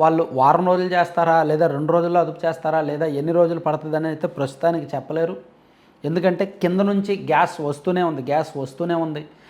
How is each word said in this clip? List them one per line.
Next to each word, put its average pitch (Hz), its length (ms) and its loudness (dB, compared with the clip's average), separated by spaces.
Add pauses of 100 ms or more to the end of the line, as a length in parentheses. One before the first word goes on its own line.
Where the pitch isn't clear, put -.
వాళ్ళు 160 320 4
వారం 147 340 4
రోజులు 180 220 2
చేస్తారా, 170 540 2
లేదా 156 240 2
రెండు 151 260 0
రోజుల్లో 175 280 2
అదుపు 156 260 -2
చేస్తారా, 160 340 -2
లేదా 147 260 -2
ఎన్ని 151 260 -2
రోజులు 170 280 2
పడుతుందని 151 460 -2
అయితే 156 200 -4
ప్రస్తుతానికి 147 680 -4
చెప్పలేరు. 165 400 -4 (680)
ఎందుకంటే 175 580 -2
కింద 180 180 2
నుంచి 202 440 0
గ్యాస్ 156 360 2
వస్తూనే 156 420 -2
ఉంది, 156 200 -2
గ్యాస్ 147 340 -2
వస్తూనే 156 380 -4
ఉంది, 156 340 -4 (220)